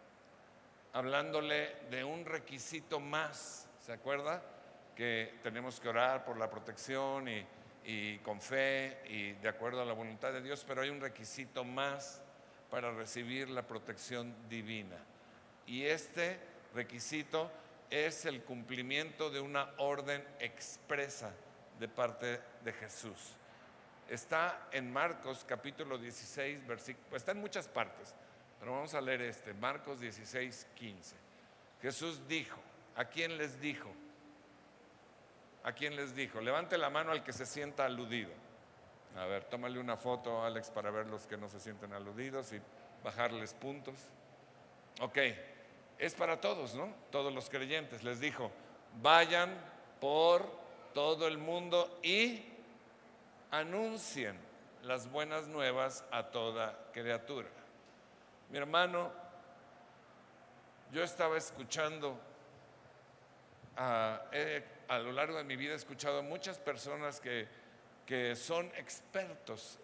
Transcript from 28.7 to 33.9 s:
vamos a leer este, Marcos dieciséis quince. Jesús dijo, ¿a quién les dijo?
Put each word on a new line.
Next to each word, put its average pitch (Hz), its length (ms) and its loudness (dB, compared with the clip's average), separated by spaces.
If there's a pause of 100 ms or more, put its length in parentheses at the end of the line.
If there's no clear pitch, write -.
vamos 147 220 -2
a 143 80 4
leer 131 180 4
este, 117 320 -4
Marcos 131 480 -2
dieciséis 117 720 -6
quince. 101 400 -12 (680)
Jesús 139 440 -2
dijo, 151 320 0 (380)
¿a 120 80 2
quién 165 320 0
les 139 240 -2
dijo? 139 300 -2 (1700)